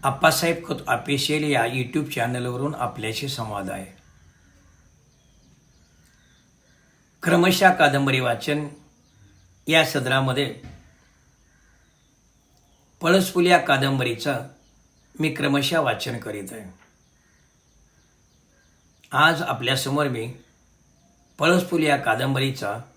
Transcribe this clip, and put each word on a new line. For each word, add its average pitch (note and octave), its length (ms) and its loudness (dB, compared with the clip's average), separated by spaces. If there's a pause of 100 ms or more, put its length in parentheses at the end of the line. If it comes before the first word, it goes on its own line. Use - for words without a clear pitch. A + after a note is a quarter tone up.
आप्पासाहेब E3 640 2
खोत D3 80 -4 (120)
ऑफिशियल C#3+ 640 -2
या A#2+ 140 2
YouTube B2+ 460 -4
चॅनलवरून B2 640 -4
आपल्याशी A#2 520 -6
संवाद G#2 420 -6
आहे. F#2+ 160 -8 (3500)
क्रमशः F3+ 460 6
कादंबरी C#3 500 4
वाचन C#3+ 480 -2 (1000)
या D#3+ 180 4
सदरामध्ये C3+ 680 0 (2500)
पळसफुल F3+ 460 2
या F3 100 6
कादंबरीचं C3+ 840 0 (800)
मी D#3 140 0
क्रमशः C#3+ 460 0
वाचन A#2+ 380 -2
करीत G2+ 340 -10
आहे. G#2 220 -16 (2500)
आज D3+ 300 4
आपल्यासमोर C3+ 680 -2
मी A#2+ 260 -6 (1040)
पळसफुल E3+ 440 2
या C#3+ 140 4
कादंबरीचा C3 800 -2 (200)